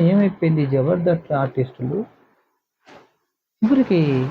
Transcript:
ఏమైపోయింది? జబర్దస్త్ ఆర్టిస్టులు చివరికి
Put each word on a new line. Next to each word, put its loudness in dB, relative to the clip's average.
ఏమైపోయింది? 0
జబర్దస్త్ 0
ఆర్టిస్టులు -4
చివరికి 2